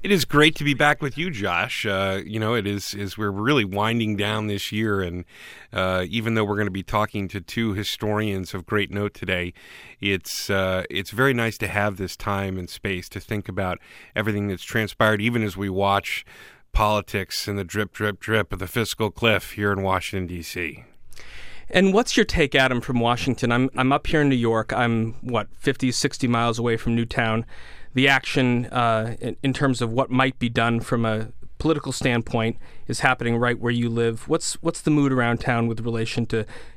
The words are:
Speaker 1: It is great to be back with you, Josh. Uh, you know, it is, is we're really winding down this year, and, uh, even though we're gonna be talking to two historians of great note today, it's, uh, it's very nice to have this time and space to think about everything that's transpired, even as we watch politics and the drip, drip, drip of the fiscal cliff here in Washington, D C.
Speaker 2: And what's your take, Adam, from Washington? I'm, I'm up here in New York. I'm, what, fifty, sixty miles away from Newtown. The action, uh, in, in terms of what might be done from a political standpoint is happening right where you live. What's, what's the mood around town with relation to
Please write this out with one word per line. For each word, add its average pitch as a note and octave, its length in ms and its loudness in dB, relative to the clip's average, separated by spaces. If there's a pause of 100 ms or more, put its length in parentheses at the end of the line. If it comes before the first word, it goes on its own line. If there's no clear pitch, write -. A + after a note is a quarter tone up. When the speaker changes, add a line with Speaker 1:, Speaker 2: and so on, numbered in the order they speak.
Speaker 1:
It G3 100 2
is D#3+ 120 4
great D3+ 320 6
to D3+ 80 -4
be D3 80 2
back D3 300 2
with C#3 160 -4
you, F3 120 -4
Josh. G2 540 -2
Uh, G2 400 0
you A2 160 -4
know, A2 140 0
it G#2+ 120 0
is, G2+ 280 -4
is G2+ 240 -8
we're G#2 120 -2
really A2 340 2
winding G#2+ 520 0
down G#2+ 300 -2
this G2+ 260 -4
year, G#2 300 0
and, F2 220 -6 (500)
uh, F#2 340 0
even A2+ 260 0
though A2 100 2
we're G2+ 140 -2
gonna G#2 120 0
be F#2 120 -6
talking G#2 460 -2
to G2 120 -8
two A2+ 340 -2
historians G#2 800 -4
of F2+ 100 -8
great G#2 260 0
note G2+ 220 -2
today, F2+ 400 -4 (480)
it's, - 480 -2
uh, F#2 400 0
it's F#2+ 220 -8
very C3 240 2
nice A2+ 240 -2
to A2 80 -4
have G2+ 300 0
this F#2 200 -8
time G2 400 -2
and F2+ 140 -8
space F#2 400 -6
to G2 100 -8
think - 280 -6
about F#2 300 -4 (380)
everything G#2 320 0
that's F#2 160 -6
transpired, G#2+ 560 2
even A#2 220 2
as G2+ 120 -2
we G2 140 -4
watch G2 560 0 (480)
politics G#2 760 0
and G2+ 100 -2
the G2 60 -2
drip, G2+ 280 -4
drip, G#2 280 -2
drip A2 320 0
of F#2+ 80 -6
the F#2+ 80 -8
fiscal A2 420 -2
cliff G#2+ 420 0
here G#2 200 2
in G2 100 0
Washington, F#2+ 460 -2
D F2 120 -8
C. E2 440 -8 (840)
Speaker 2:
And F#3 240 4
what's A3 240 2
your G#3+ 80 6
take, D3 300 0
Adam, C3 260 4
from B2 200 0
Washington? A#2 500 2
I'm, B2 260 4
I'm C3 160 4
up D3 140 0
here D#3 140 4
in C#3+ 80 4
New C3+ 80 4
York. A2+ 360 2
I'm, A2+ 480 2
what, A#2 280 -2 (100)
fifty, C3 320 0
sixty - 380 0
miles A#2 320 2
away A#2 160 2
from A#2 180 0
Newtown. A2+ 500 0 (500)
The B2+ 120 6
action, B2+ 600 4
uh, A2+ 540 0
in, A#2 220 -6
in C3+ 100 2
terms C3 300 2
of A2+ 100 -2
what B2+ 180 0
might C3 280 2
be A#2+ 100 0
done A#2 300 2
from A#2 260 0
a A2 280 0 (260)
political D3+ 320 0
standpoint A#2 640 0 (300)
is - 140 -4
happening A#2+ 360 2
right A#2+ 220 0
where A#2+ 140 0
you A#2+ 180 0
live. A#2 380 0
What's, D#3+ 340 0
what's E3 180 -2
the - 120 2
mood C#3+ 180 4
around A#2+ 280 2
town A#2 280 0
with A2+ 140 -2
relation A2+ 460 -2
to A2 200 0 (300)